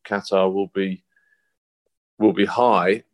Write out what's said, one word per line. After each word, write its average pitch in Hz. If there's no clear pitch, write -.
Qatar 95
will 98
be, 95
will 107
be 95
high, 107